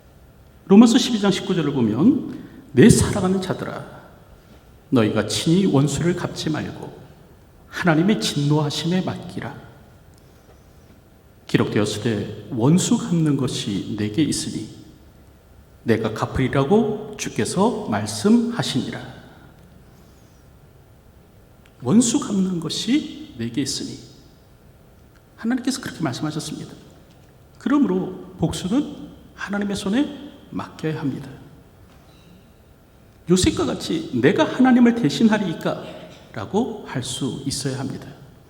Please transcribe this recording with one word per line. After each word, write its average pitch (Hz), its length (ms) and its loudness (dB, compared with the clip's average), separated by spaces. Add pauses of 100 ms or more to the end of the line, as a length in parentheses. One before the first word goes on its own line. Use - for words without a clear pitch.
(680)
로마서 226 320 10
십이 226 220 0
장 196 100 2
십구 - 240 -2
절을 151 180 0
보면 127 680 2 (340)
"내 185 180 8
사랑하는 190 500 2
자들아, - 460 -6 (1040)
너희가 104 380 4
친히 180 360 2
원수를 151 520 2
갚지 - 340 -6
말고 - 480 -8 (680)
하나님의 180 520 2
진노하심에 151 800 0
맡기라. - 540 -8 (1900)
기록되었으되 110 1040 -2
원수 160 480 4
갚는 156 400 0
것이 104 580 -4
내게 107 260 -2
있으니 - 460 -4 (1160)
내가 107 280 0
갚으리라고 139 1040 0
주께서 180 720 -2
말씀하시니라." - 1120 0 (2750)
원수 226 400 4
갚는 190 400 -2
것이 - 760 -4
내게 120 240 -4
있으니 - 440 -6 (1300)
하나님께서 247 440 -4
그렇게 - 220 -10
말씀하셨습니다. 151 720 -6 (840)
그러므로 208 800 0
복수는 190 680 -2 (280)
하나님의 202 400 -6
손에 240 560 -2 (180)
맡겨야 147 480 -6
합니다. - 300 -6 (2000)
요셉과 175 340 2
같이 - 460 -4 (100)
"내가 185 220 4
하나님을 247 540 6
대신하리이까"라고 208 1900 -2
할 127 160 -6
수 - 420 -6
있어야 131 320 -6
합니다. - 300 -8 (420)